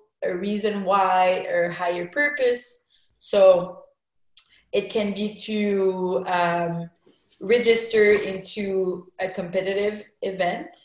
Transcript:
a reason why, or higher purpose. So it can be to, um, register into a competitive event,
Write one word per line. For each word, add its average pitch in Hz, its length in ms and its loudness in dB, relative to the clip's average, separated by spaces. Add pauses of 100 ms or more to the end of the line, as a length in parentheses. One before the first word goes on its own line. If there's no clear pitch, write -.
(240)
a 185 120 -2
reason 202 480 -4
why, 185 680 2
or 175 180 2
higher 175 380 -4
purpose. 262 840 -2 (300)
So 185 640 4 (880)
it 202 180 -2
can 202 240 -4
be 208 220 -6 (100)
to, 190 800 -2
um, 170 640 -2 (500)
register 220 760 4
into 190 920 -4 (120)
a 190 100 -4
competitive 196 760 -4 (160)
event, 185 480 -4 (160)